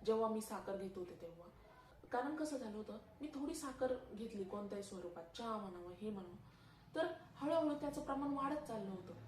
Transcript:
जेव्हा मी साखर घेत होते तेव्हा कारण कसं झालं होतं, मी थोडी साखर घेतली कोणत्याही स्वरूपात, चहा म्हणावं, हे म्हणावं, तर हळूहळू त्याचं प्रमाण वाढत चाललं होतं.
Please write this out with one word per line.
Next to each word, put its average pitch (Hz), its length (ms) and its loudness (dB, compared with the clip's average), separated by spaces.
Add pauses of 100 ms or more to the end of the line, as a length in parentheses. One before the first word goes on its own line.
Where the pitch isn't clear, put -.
जेव्हा 220 240 8
मी 214 120 4
साखर 196 360 -2
घेत 185 180 -2
होते 180 260 -6
तेव्हा 170 260 -10 (640)
कारण 262 240 2
कसं 302 220 2
झालं 214 200 -2
होतं, 214 200 -4 (240)
मी 294 60 -4
थोडी 294 260 -2
साखर 262 400 2 (200)
घेतली 208 300 -2
कोणत्याही 202 400 -2
स्वरूपात, 175 400 -6 (140)
चहा 226 200 0
म्हणावं, 180 440 -4
हे 214 80 0
म्हणावं, 185 260 -4 (600)
तर 330 120 6 (280)
हळूहळू 302 400 6
त्याचं 294 260 0
प्रमाण 277 280 2
वाढत 277 300 4
चाललं 202 320 -2
होतं. 185 220 -6 (140)